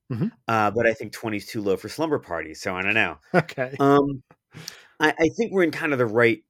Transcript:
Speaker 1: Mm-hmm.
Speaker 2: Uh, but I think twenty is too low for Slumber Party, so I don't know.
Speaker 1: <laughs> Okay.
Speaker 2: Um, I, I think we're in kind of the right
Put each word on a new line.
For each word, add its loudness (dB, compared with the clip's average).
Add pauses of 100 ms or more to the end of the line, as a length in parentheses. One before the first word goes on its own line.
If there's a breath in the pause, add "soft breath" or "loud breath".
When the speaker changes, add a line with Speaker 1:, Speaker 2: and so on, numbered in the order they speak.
(120)
Speaker 1:
Mm-hmm. -2 (200)
Speaker 2:
Uh, 2
but 0
I 4
think -10
twenty -6
is -8
too -8
low 0
for -10
Slumber -4
Party, -10
so -6
I -6
don't -2
know. 0
Speaker 1:
<laughs> -20
Okay. -2
Speaker 2:
Um, 4 (760 loud breath)
I, 4
I 2
think -2
we're 2
in 0
kind -2
of -2
the 4
right 2